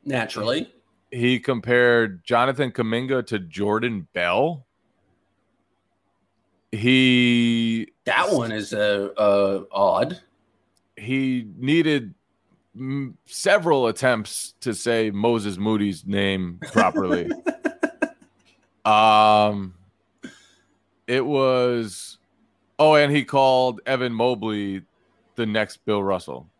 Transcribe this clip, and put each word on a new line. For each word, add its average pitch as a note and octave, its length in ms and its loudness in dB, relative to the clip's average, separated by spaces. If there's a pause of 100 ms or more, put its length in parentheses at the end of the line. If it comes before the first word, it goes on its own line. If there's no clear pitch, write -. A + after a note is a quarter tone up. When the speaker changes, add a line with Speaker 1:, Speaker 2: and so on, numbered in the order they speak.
Speaker 1:
Naturally. B2 680 -4 (380)
Speaker 2:
He B2 280 0
compared A#2+ 840 0
Jonathan B2+ 480 0
Kuminga B2 560 -2
to A2 120 -4
Jordan G2+ 760 -4
Bell. A2+ 520 -2 (2000)
He A#2+ 1200 2 (140)
Speaker 1:
That D#3+ 260 0
one A#2 200 -2
is, G#2+ 220 -8
uh, G#2 440 0
uh, G2+ 540 2
odd. G2 480 0 (760)
Speaker 2:
He B2+ 520 -4 (100)
needed C#3+ 560 0 (640)
m-, C3 480 -8
several E3 600 0
attempts A2 760 -2
to A#2 120 -4
say A2+ 380 0
Moses G#2 460 -2
Moody's G2+ 500 -2
name F#2+ 520 -2 (120)
properly. F#2 640 0
Speaker 1:
<laughs> - 60 -18 (1400)
Speaker 2:
Um, G#2+ 880 4 (1300)
it C3 180 0
was, B2 920 -2 (640)
oh, D#3 160 8
and D3 200 4
he C#3 80 2
called B2+ 640 2
Evan B2+ 280 -2
Mobley G#2+ 680 -2 (540)
the A#2 100 -2
next G#2+ 400 -4
Bill G#2 160 0
Russell. F2 480 -4 (100)